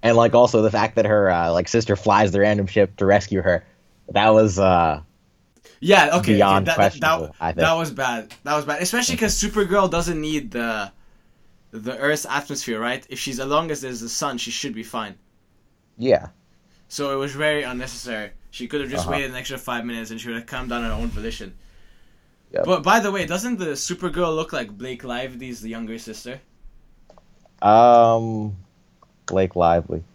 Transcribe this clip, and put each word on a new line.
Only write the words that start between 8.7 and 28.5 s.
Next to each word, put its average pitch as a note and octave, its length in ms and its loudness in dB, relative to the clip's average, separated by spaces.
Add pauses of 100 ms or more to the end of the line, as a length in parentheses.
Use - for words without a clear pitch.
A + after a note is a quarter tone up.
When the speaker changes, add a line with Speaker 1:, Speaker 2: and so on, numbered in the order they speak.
Speaker 2:
especially A#3+ 340 -2
'cause G#3+ 180 -2
Supergirl G3 560 0
doesn't E3 300 -2
need D3+ 320 -6
the, A2+ 400 -6 (800)
the A2+ 260 -10
Earth's D3 280 -2
atmosphere, C3+ 520 -6
right? B2 300 -6
If C3 100 -12
she's, C3 220 -8
as C3+ 60 -6
long D#3 240 -2
as C#3+ 100 -6
there's B2+ 200 -10
the A#2 80 -12
sun, C3+ 300 -6
she A#2 140 -8
should C3 220 -8
be A2 100 -12
fine. G#2+ 320 -10 (840)
Speaker 1:
Yeah. A#2+ 300 0 (600)
Speaker 2:
So C#3+ 240 -6
it C3+ 40 -2
was C#3 160 -4
very D3 320 -2
unnecessary. B2 680 -10 (220)
She B2 160 -12
could D3 120 -6
have C3+ 100 -8
just F2 160 -4
Speaker 1:
Uh-huh. F2 100 -4
Speaker 2:
waited C#3 140 -6
an B2+ 60 -12
extra B2+ 220 -10
five A#2 260 -6
minutes A2+ 280 -8
and A2+ 80 -12
she A#2 80 -12
would A#2 80 -8
have A#2 100 -10
come B2+ 220 -10
down A#2+ 160 -6
on A#2 60 -4
her A2 60 -4
own A2+ 120 -4
volition. A2+ 460 -10 (1000)
Speaker 1:
Yep. - 120 -2
Speaker 2:
But F3+ 180 0
by G3 160 2
the G3+ 140 -2
way, F#3 140 -4
doesn't G3+ 320 -6
the D#3 180 -6
Supergirl F3 580 -4
look - 180 -6
like A2+ 240 -8
Blake B2 280 -14
Lively's B2 600 -10
younger A2+ 340 -10
sister? B2 420 -16 (1200)
Speaker 1:
Um, A2+ 920 6 (680)